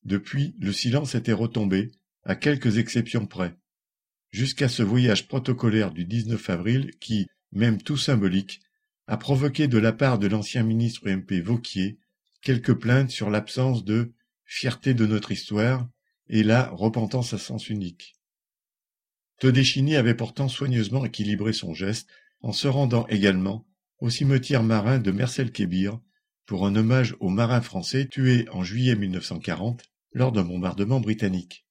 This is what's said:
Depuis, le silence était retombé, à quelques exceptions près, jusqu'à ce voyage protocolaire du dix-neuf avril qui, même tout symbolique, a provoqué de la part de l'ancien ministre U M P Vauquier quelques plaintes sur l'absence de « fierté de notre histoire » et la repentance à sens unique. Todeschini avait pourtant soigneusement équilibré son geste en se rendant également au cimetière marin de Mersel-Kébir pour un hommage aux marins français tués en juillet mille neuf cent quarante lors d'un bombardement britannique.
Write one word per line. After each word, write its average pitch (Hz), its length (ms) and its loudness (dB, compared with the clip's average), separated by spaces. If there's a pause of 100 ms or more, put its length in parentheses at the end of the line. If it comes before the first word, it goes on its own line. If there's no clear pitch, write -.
Depuis, 107 540 -2
le 98 140 -2
silence 127 420 0
était 117 180 0
retombé, 107 580 0 (340)
à 95 100 -2
quelques 131 440 0
exceptions 117 480 -2
près, 87 280 -6 (760)
jusqu'à 135 380 0
ce 120 140 0
voyage 113 460 2
protocolaire 113 640 0
du 87 120 -6
dix-neuf 107 440 -4
avril 113 500 0
qui, 104 280 -2 (260)
même 110 280 2
tout 147 180 -4
symbolique, 98 640 0 (460)
a 107 100 -2
provoqué 143 520 0
de 120 100 4
la 110 140 4
part 127 260 2
de 101 80 0
l'ancien 107 360 -2
ministre 113 440 -2
U 101 40 -2
M 95 140 -2
P 92 160 -2
Vauquier 104 580 -4 (420)
quelques 127 340 2
plaintes 127 360 2
sur 104 200 -4
l'absence 113 540 -2
de « 117 280 0 (320)
fierté - 500 -2
de 113 120 4
notre 104 260 0
histoire » 120 560 0 (400)
et 110 140 4
la 113 280 4
repentance 110 640 -2
à 101 40 -6
sens - 300 -10
unique. 95 480 -8 (1200)
Todeschini 135 560 4
avait 120 180 4
pourtant 120 340 -4
soigneusement 123 560 -2
équilibré 104 480 -2
son 87 220 -6
geste 95 340 -6 (320)
en 110 120 -6
se - 160 -2
rendant 127 400 2
également 98 580 2 (340)
au 120 100 -2
cimetière 135 520 2
marin 113 360 2
de 107 120 -2
Mersel-Kébir 101 880 -2 (460)
pour 98 220 -2
un 101 100 2
hommage 113 420 2
aux 95 120 -2
marins 117 320 2
français 131 440 -4
tués 127 440 4
en 92 120 -4
juillet 117 320 2
mille 101 160 -2
neuf 90 140 -6
cent 85 160 -8
quarante 98 500 -6 (220)
lors 127 180 2
d'un 107 140 2
bombardement 92 560 -2
britannique. 101 680 -4